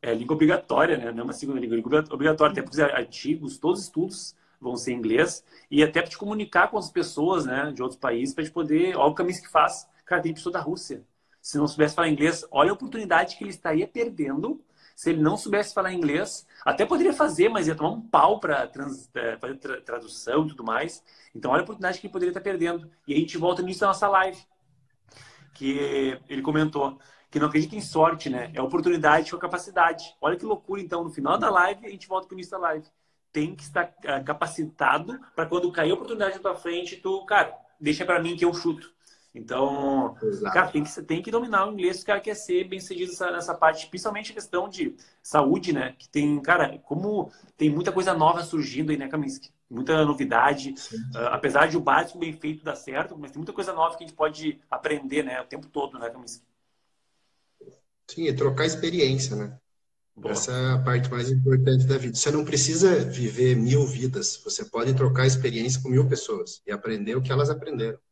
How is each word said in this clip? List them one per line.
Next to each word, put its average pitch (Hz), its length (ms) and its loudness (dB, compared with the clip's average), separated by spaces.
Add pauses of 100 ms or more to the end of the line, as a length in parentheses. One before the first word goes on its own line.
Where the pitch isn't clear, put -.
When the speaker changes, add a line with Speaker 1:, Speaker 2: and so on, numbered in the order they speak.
Speaker 1:
é 117 140 -2
língua 123 200 -2
obrigatória, 156 600 4
né? 117 140 -6
Não 117 100 -8
é - 20 -6
uma - 100 -8
segunda 135 260 -4
língua, 117 160 -2
é - 20 2
língua 131 340 2
obrigatória, 156 400 4
até - 100 -4
porque - 140 -10
os 151 60 2
artigos, 143 760 -2
todos 190 220 0
os - 60 -12
estudos - 500 -6 (240)
vão 123 160 -6
ser 120 180 -6
em 120 40 -4
inglês, 120 460 2 (260)
e 143 140 6
até 156 180 2
pra 170 80 -4
te - 80 -16
comunicar 202 520 0
com 220 80 -4
as 185 120 -6
pessoas, 165 560 0
né, 139 280 -2
de 123 80 -8
outros 127 180 -6
países, 127 340 -2
pra 160 100 -4
te 156 80 -8
poder, 165 440 2
ó, 139 120 4
o 151 80 2
caminho 185 260 -2
que - 80 -20
faz. - 380 2 (180)
Cara, 175 160 0
tem 160 120 -2
pessoa 175 200 -6
da 185 60 -2
Rússia. 156 440 -8 (380)
Se - 160 -6
não 147 100 2
soubesse 151 280 2
falar 165 140 2
inglês, 151 420 2
olha 147 200 4
a - 20 0
oportunidade 196 640 0
que - 60 -12
ele 202 60 -8
estaria 170 380 -2
perdendo 165 760 -4 (340)
se - 140 -2
ele 160 120 2
não 165 140 4
soubesse 202 380 -2
falar 185 200 0
inglês. 170 520 -2 (180)
Até 135 220 2
poderia 349 280 4
fazer, 202 360 4
mas 196 180 0
ia 160 60 2
tomar 156 160 0
um 220 120 -6
pau 180 380 6
pra 139 280 0
trans-, 135 480 -10
é, 117 220 -4
fazer 127 180 -10
tra-, 131 260 -10
tradução 117 640 -4
e 147 40 -4
tudo - 140 -14
mais. 123 400 -4 (300)
Então, 123 180 -4
olha 156 100 4
a - 20 -4
oportunidade 185 360 -6
que - 60 -16
ele 196 80 -12
poderia 180 200 -2
tá 185 80 -8
perdendo. 170 460 -4 (200)
E 143 80 -2
a - 20 4
gente 165 200 0
volta 180 260 0
no 185 40 -4
início 185 140 -4
da 202 60 4
nossa 196 200 2
live, 190 300 2 (1160)
que 139 640 -2 (100)
ele 139 140 -6
comentou 151 560 0 (320)
que 151 80 -2
não 147 80 4
acredita 156 300 0
em 202 40 -8
sorte, 160 480 2
né? 123 240 -6
É 131 80 -4
oportunidade 156 680 2
com 175 60 -8
a - 20 -6
capacidade. 175 800 0
Olha 160 160 2
que 180 100 -10
loucura, 202 360 -4
então. 170 200 -4
No 170 80 -6
final 156 280 0
da 220 120 2
live, 196 360 4
a 214 40 -12
gente 196 180 -18
volta 185 200 -4
pro 190 80 -16
início 185 160 -12
da 196 60 -8
live. 160 280 -2 (460)
Tem 165 240 -2
que - 80 -20
estar, - 300 -2 (120)
ah, 139 140 -2
capacitado 151 960 -2 (160)
pra 160 120 -2
quando 175 260 -2
cair 160 200 0
a - 20 4
oportunidade 196 420 -4
na 190 60 -14
tua 185 140 -2
frente, 175 420 -8
tu, 190 280 -4
cara, 202 300 2 (240)
deixa 151 260 -2
pra 175 160 2
mim 170 140 -4
que 170 80 0
eu 170 100 4
chuto. - 380 -4 (420)
Então, 135 880 -2
Speaker 2:
Exato. 202 320 -2
Speaker 1:
cara, 185 140 4
tem 147 160 -2
que, - 200 -10
tem 160 180 -4
que 220 100 -8
dominar 220 340 0
o 214 60 -6
inglês 185 240 -2
se - 80 -12
o - 20 -12
cara 202 140 0
quer 208 160 -6
ser 180 320 -2
bem-sucedido 185 440 -8
nessa, 175 200 -4
nessa 170 240 -6
parte, 160 320 4
principalmente 208 440 -6
a - 40 -16
questão 202 320 -4
de 185 260 -4 (300)
saúde, 160 480 2
né? 127 260 -2
Que - 120 -20
tem, 147 320 0
cara, 160 380 2
como 190 520 -4 (240)
tem 151 140 2
muita 175 240 0
coisa 185 200 0
nova 165 300 4
surgindo 151 480 -4
aí, 147 60 -2
né, 135 100 -6
Kaminski? 139 460 -6 (160)
Muita 151 340 2
novidade. 139 720 0
Speaker 2:
Sim. - 220 -14 (180)
Speaker 1:
Ah, 120 200 -2
apesar 143 320 4
de 156 100 0
o - 40 0
básico 165 380 2
bem 165 140 -6
feito 156 280 -8
dar 151 140 -6
certo, 151 420 -6
mas 143 140 -16
tem 143 80 -12
muita 165 140 -10
coisa 185 180 -6
nova 165 240 0
que - 80 -14
a 160 40 -16
gente - 100 -20
pode 156 420 -2 (100)
aprender, 143 540 -2
né, 127 160 -6
o 123 60 -10
tempo - 220 -16
todo, 135 300 -8
né, 117 120 -8
Kaminski? 120 420 -18 (1600)
Speaker 2:
Sim, 165 140 -2
e 131 60 0
trocar 135 320 0
experiência, 147 720 0
né? 104 200 -8 (560)
Speaker 1:
Boa. 107 200 -6
Speaker 2:
Essa - 180 -2
é 127 220 0
a 127 60 4
parte 127 300 2
mais 123 220 -2
importante 131 560 6
da 135 100 4
vida. 127 180 -4
Você - 140 0
não 151 140 2
precisa 160 640 4
viver 127 500 2
mil 127 320 4
vidas. 127 560 -4
Você - 220 -6
pode 120 280 0
trocar 131 320 4
experiência 123 560 2
com 131 60 -6
mil 131 200 6
pessoas 113 600 -4
e 101 60 -4
aprender 107 420 -4
o 131 60 0
que 131 100 -2
elas 143 180 2
aprenderam. 127 480 -4 (140)